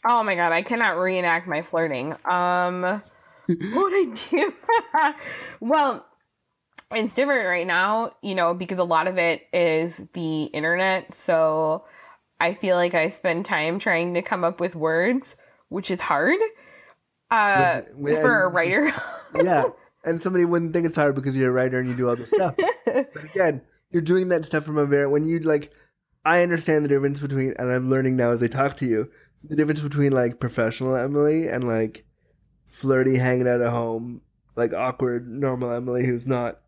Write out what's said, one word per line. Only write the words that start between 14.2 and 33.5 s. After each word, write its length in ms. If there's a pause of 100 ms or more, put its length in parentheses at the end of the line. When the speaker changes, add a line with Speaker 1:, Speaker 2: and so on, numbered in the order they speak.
Speaker 1:
come 240
up 160
with 120
words, 600 (320)
which 240
is 80
hard, 380 (920)
uh, 520 (120)
Speaker 2:
With, 200
with, 80
Speaker 1:
for 220
a 40
Speaker 2:
and 80
Speaker 1:
writer. 380 (200)
<laughs> 300
Speaker 2:
Yeah. 220 (400)
And 160
somebody 240
wouldn't 260
think 140
it's 100
hard 200
because 200
you're 140
a 20
writer 260
and 120
you 60
do 120
all 80
this 160
stuff. 280
Speaker 1:
<laughs> 260
Speaker 2:
But 400
again, 380 (280)
you're 100
doing 280
that 160
stuff 180
from 140
a 80
very, 220
when 180
you, 140
like, 340 (500)
I 180
understand 440
the 40
difference 300
between, 400
and 100
I'm 200
learning 260
now 160
as 100
I 60
talk 300
to 80
you, 260 (320)
the 140
difference 240
between, 320
like, 260
professional 560
Emily 540
and, 180
like, 380 (600)
flirty, 520
hanging 320